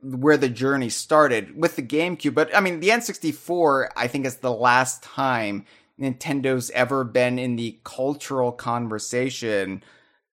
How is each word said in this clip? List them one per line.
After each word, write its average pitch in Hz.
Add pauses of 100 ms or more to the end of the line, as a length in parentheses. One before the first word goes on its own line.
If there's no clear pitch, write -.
where 135
the 135
journey 127
started 127
with 170
the 147
GameCube. 151
But, 156
I 202
mean, 180
the 180
N 233
sixty-four, 165
I 123
think, 135
is 127
the 127
last 123
time 110 (340)
Nintendo's 131
ever 127
been 123
in 127
the 117
cultural 135
conversation 117 (480)